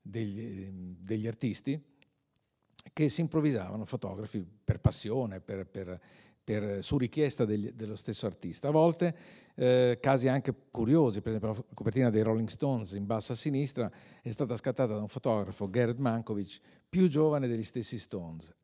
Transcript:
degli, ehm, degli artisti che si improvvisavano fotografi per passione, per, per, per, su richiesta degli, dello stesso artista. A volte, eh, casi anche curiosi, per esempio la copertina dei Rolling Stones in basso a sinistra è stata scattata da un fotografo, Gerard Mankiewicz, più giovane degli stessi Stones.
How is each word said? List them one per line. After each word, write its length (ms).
degli, 600
ehm, 360
degli 280
artisti 520
che 160
si 120
improvvisavano 640
fotografi 580
per 160
passione, 600
per, 280
per, 320
per, 400
su 140
richiesta 480
degli, 280
dello 220
stesso 300
artista. 440
A 20
volte, 440
eh, 460
casi 260
anche 260
curiosi, 500
per 140
esempio 180
la 220
copertina 340
dei 140
Rolling 240
Stones 460
in 120
basso 280
a 20
sinistra 560
è 100
stata 240
scattata 380
da 80
un 80
fotografo, 600
Gerard 300
Mankiewicz, 600
più 200
giovane 400
degli 160
stessi 360
Stones. 520